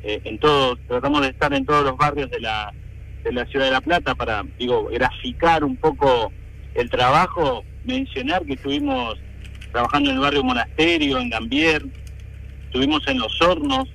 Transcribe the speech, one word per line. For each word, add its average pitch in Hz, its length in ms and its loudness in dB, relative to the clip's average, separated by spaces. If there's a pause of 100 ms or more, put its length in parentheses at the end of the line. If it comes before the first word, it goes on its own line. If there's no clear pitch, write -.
eh, 104 220 -4
en 107 140 -8
todos, 135 400 4 (100)
tratamos 139 340 2
de 135 60 2
estar 139 260 0
en 135 100 0
todos 147 200 4
los 131 120 0
barrios 143 340 0
de 120 100 -6
la, 107 320 -4 (500)
de 120 100 -2
la 123 140 -2
ciudad 135 200 2
de 131 60 4
La 127 80 4
Plata 147 340 2
para, 113 300 -2 (140)
digo, 120 340 0
graficar 127 720 2
un 131 120 -2
poco 131 560 2 (420)
el 120 160 0
trabajo, 135 760 2 (200)
mencionar 262 600 -2
que 285 100 -4
estuvimos 269 640 -2 (540)
trabajando 143 380 2
en 131 60 0
el 135 60 2
barrio 143 220 2
Monasterio, 240 760 2
en 120 120 -2
Gambier, 151 540 0 (840)
estuvimos 143 400 0
en 135 120 0
Los 113 220 -4
Hornos 151 540 2